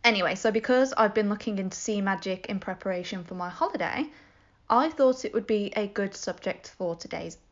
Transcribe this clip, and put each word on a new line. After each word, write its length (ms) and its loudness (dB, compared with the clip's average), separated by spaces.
Anyway, 320 4
so 160 2
because 420 4
I've 200 4
been 160 2
looking 300 -2
into 180 -4
sea 240 -2
magic 460 -2
in 120 -4
preparation 640 -6
for 120 -12
my 140 -6
holiday, 600 -2
I 200 4
thought 360 4
it 80 -6
would 140 0
be 280 0
a 120 0
good 280 -4
subject 640 -6
for 180 -2
today's 420 -10